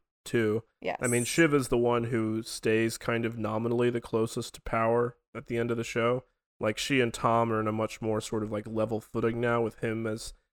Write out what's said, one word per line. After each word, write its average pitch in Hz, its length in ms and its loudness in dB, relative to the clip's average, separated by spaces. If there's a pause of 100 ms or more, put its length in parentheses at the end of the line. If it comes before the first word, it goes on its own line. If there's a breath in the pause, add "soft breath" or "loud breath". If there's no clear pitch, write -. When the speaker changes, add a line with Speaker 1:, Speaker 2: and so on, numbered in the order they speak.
(240)
Speaker 1:
too. 113 400 0 (380)
I 127 60 0
mean, 120 140 2
Speaker 2:
Yes. 120 60 -4
Speaker 1:
Shiv 160 260 4
is 135 140 2
the 123 100 2
one 120 280 2
who 113 380 -2
stays 113 540 0
kind 117 280 -2
of 117 120 -4
nominally 117 520 0
the 120 120 0
closest 113 540 -2
to - 60 -20
power 117 560 0 (180)
at 117 120 -12
the 117 100 -4
end 120 140 0
of 117 60 0
the 120 60 -4
show. 123 400 0 (360)
Like, 107 200 0
she 135 220 2
and 117 120 0
Tom 117 400 2
are 107 60 2
in 110 80 -2
a 107 40 0
much 110 300 -4
more 110 180 0
sort 110 240 -4
of, 107 80 -6
like, 104 140 -6
level 110 340 -2
footing 117 400 -2
now 117 220 2
with 107 180 -4
him 113 280 -4
as, 110 260 -6 (180)